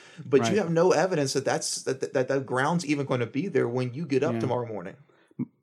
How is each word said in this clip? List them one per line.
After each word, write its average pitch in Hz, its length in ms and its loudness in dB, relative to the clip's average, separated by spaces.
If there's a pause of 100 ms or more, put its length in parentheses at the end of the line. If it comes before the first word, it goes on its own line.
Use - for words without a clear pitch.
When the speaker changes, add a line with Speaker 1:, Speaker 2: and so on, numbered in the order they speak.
(260)
Speaker 1:
But 131 160 4
you - 20 2
Speaker 2:
Right. 180 140 2
Speaker 1:
have 190 140 0
no 165 200 6
evidence 151 420 2
that 131 120 0
that's, 147 360 -2
that, - 320 -4
that, 131 160 2
that 139 160 -2
ground's 139 400 0
even 143 220 -2
gonna 123 180 0
be 139 220 -4
there 131 200 2
when 123 260 -2
you 156 120 -8
get 135 180 0
up 120 120 0
Speaker 2:
Yeah. 117 40 -2
Speaker 1:
tomorrow 120 280 -2
morning. 98 260 -10 (680)